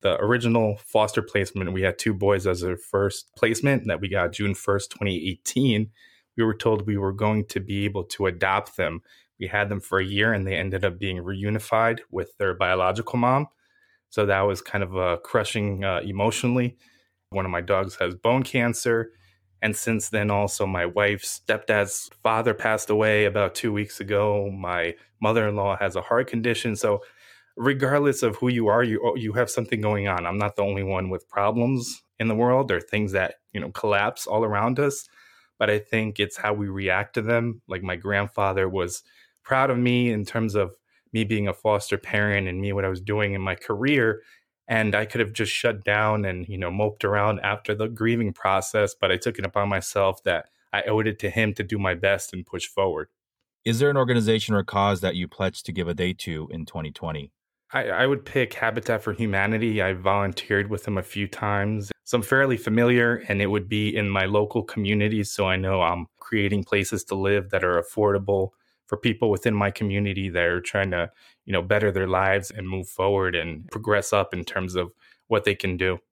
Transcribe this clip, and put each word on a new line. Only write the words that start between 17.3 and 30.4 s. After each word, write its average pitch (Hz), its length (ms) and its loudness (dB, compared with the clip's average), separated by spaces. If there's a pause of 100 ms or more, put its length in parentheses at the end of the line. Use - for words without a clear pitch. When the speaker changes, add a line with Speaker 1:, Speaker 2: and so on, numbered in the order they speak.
Speaker 1:
One 98 140 -2
of 95 40 -4
my 87 120 -2
dogs 95 340 -2
has 92 180 -2
bone 120 300 2
cancer. 120 680 0 (500)
And 110 120 0
since 113 340 -2
then, 104 200 0
also, 101 380 0
my 90 180 -2
wife's 101 540 -2
stepdad's 104 680 0 (140)
father 113 320 2
passed 110 380 0
away 107 340 4
about 98 300 0
two 110 180 -2
weeks 104 260 -4
ago. 101 520 0
My 87 420 -4 (260)
mother-in-law 104 580 2
has 95 180 -2
a 90 80 -4
heart 127 240 2
condition. 113 480 0
So 104 260 0 (540)
regardless 135 680 2
of 113 140 2
who 127 140 0
you 117 180 2
are, 110 160 6
you, 113 340 0
you 110 160 -4
have 120 160 2
something 113 320 -2
going 104 260 0
on. 90 200 0
I'm 92 100 -2
not 104 180 -2